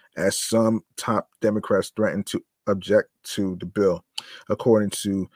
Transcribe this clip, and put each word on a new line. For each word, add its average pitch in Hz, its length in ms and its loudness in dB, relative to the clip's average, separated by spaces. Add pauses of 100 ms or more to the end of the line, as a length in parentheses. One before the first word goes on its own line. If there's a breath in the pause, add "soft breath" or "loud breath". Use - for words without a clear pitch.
(160 loud breath)
as 95 220 0
some 113 440 0 (140)
top - 320 -2 (120)
Democrats 104 540 0
threatened 101 320 -2
to - 160 -6 (260)
object 98 420 2 (140)
to 95 320 -4
the 90 100 -10
bill, 90 380 0 (440 loud breath)
according 107 420 2
to 98 460 -4